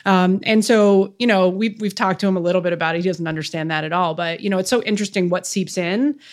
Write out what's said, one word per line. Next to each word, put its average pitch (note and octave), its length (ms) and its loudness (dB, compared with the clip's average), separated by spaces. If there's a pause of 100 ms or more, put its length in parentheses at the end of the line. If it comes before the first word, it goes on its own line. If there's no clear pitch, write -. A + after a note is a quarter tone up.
Um, F#3 380 4
and A3 200 2
so, G3+ 540 4
you A#3+ 80 0
know, F#3+ 220 4
we, G#3+ 320 -2
we've G3+ 140 -4
talked F#3+ 260 0
to G#3 60 0
him F#3+ 100 2
a F3 40 -2
little F3 220 0
bit F3 100 -2
about E3 220 -2
it. E3+ 80 -4
He F#3 60 0
doesn't E3 200 -4
understand D#3+ 420 -6
that D#3 140 -2
at D#3 80 -6
all. F3 220 0
But, E3 260 -6
you G#3 80 -4
know, G3 100 0
it's F#3 120 -2
so B3 140 0
interesting G3 440 -2
what F3+ 180 -2
seeps - 300 -4
in G#3+ 420 -2 (140)